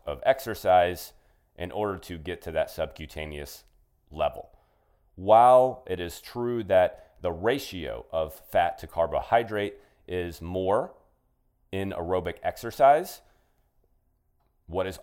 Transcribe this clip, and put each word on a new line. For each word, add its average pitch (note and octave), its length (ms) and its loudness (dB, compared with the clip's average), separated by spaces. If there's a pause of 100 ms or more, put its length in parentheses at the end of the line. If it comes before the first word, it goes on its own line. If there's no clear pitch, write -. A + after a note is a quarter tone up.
of C#2+ 180 -8
exercise F#2 880 2 (440)
in F2 160 -10
order G2+ 260 -4
to E2+ 200 -12
get E2 240 -10
to E2+ 100 -10
that D#2+ 180 -2
subcutaneous D#2 920 -10 (460)
level. D2 400 -4 (640)
While A#2+ 720 6
it F#2 120 -4
is F2 220 -8
true A#2+ 440 -6
that F#2 580 2
the F2 100 -2
ratio E2+ 800 -4
of D#2+ 220 -2
fat E2+ 440 -2
to - 80 -12
carbohydrate G2+ 880 -2 (320)
is F2 360 -6
more F#2+ 500 -2 (800)
in G2 200 -6
aerobic F2 500 -2
exercise, C#3 800 0 (1400)
what F#2 200 -4
is F#2+ 160 -8